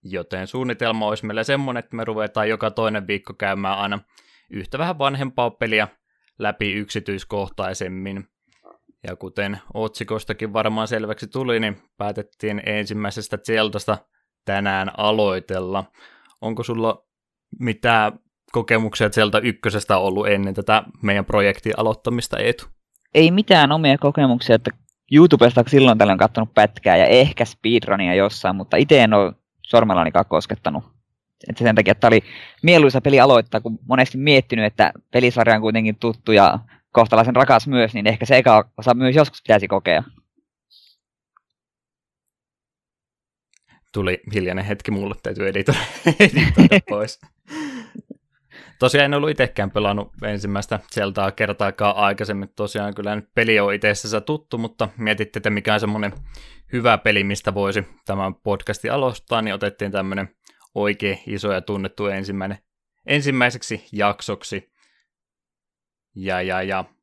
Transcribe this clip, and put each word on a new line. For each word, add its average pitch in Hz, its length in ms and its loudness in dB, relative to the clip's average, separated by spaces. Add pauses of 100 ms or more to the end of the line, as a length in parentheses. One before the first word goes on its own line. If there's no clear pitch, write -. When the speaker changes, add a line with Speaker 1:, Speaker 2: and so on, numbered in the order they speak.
Speaker 1:
Joten 92 440 -10
suunnitelma 117 600 -6
olisi 107 200 -6
meillä 110 180 -6
semmonen, 135 400 -6
että - 120 -16
me 113 80 -8
ruvetaan 107 440 -4
joka 110 220 -4
toinen 107 360 -4
viikko 98 280 -8
käymään 98 440 -4
aina 101 200 -6 (520)
yhtä 104 280 -12
vähän 170 200 -6
vanhempaa 139 520 -4
peliä 110 380 -2 (500)
läpi 104 340 -6
yksityiskohtaisemmin. 98 1600 -8 (800)
Ja 92 100 -14
kuten 98 420 -8 (160)
otsikostakin 107 760 -8
varmaan 110 360 -4
selväksi 107 380 -8
tuli, 123 340 -4
niin 104 220 -8 (140)
päätettiin 104 720 -8
ensimmäisestä 104 720 -8
Zeldasta 107 600 -4 (460)
tänään 98 520 -4
aloitella. 95 880 -2 (560)
Onko 113 220 -8
sulla 113 440 -6 (540)
mitään 113 520 0 (400)
kokemuksia 113 580 -2
Zelda 107 300 0
ykkösestä 107 580 -2
ollut 98 300 -2
ennen 98 260 -2
tätä 107 280 0 (200)
meidän 101 220 0
projektin 101 520 -2
aloittamista, 113 640 -4
Eetu? 113 260 -4 (500)
Speaker 2:
Ei 160 160 6
mitään 175 420 4
omia 147 260 4
kokemuksia, 131 580 2
että - 140 0 (420)
YouTubesta 127 540 6
silloin 135 320 6
tällöin 101 200 4
kattonut 110 360 0
pätkää 104 420 4
ja 87 100 6
ehkä 127 380 4
speedrunia 101 680 -2
jossain, 95 420 0
mutta 95 200 -2
ite 143 260 6
en 110 120 4
oo 98 180 4 (300)
sormellanikaan 92 640 2
koskettanut. 80 580 -4 (640)
Et - 80 -8
sen 117 180 2
takia, 110 180 4
että 123 140 2
oli 113 140 6 (420)
mieluisa 151 380 6
peli 139 200 4
aloittaa, 120 400 4
kun 113 180 -10 (100)
monesti 131 300 0
miettinyt, 131 460 2
että 107 280 2 (180)
pelisarja 120 440 4
on 107 60 0
kuitenkin 110 360 -2
tuttu 113 360 -2
ja 98 260 8 (340)
kohtalaisen 117 440 4
rakas 131 320 4
myös, 120 260 0
niin 104 120 -2
ehkä 110 200 0
se 131 100 6
eka 113 400 6
osa 120 180 2
myös 127 220 0
joskus 151 260 2
pitäisi 107 260 0
kokea. 90 340 0 (4000)
Speaker 1:
Tuli 92 280 -4 (140)
hiljainen 95 300 -4
hetki 101 260 -8
mulle, 101 320 -6
täytyy 101 260 -6
editoida, 98 320 -2 (260)
<laughs> 165 140 0
editoida 175 680 4
pois. - 320 -6 (1600)
Tosiaan 135 260 4
en 143 100 0
ollut 147 160 0
itekään 117 400 -2
pelannut 101 420 -4 (100)
ensimmäistä 101 580 -6 (140)
Zeldaa 98 360 -4
kertaakaan 101 680 -2
aikaisemmin. 101 600 -2
Tosiaan 104 380 -6
kyllä 104 220 -8
nyt 104 180 -12
peli 113 260 2
on 101 140 0
itsessään 104 480 -2
tuttu, 151 360 -8
mutta 113 380 -6
mietitte, 107 420 -4
että 107 120 -4
mikä 104 240 -2
on 107 60 -2
semmonen 104 320 -6 (600)
hyvä 117 260 0
peli, 101 260 0
mistä 98 300 -6
voisi 98 300 -4 (220)
tämän 98 280 -6
podcastin - 580 -6
aloittaa, 123 500 -4
niin 104 120 -6
otettiin 101 380 -8
tämmönen 95 360 -6 (460)
oikein 101 520 -4
iso 101 260 -6
ja 92 80 -4
tunnettu 98 460 -8
ensimmäinen, 98 520 -8 (480)
ensimmäiseksi 127 840 -4
jaksoksi. 101 800 -6 (1400)
Ja, 95 280 -6
ja, 92 200 -4
ja. 95 220 -6 (180)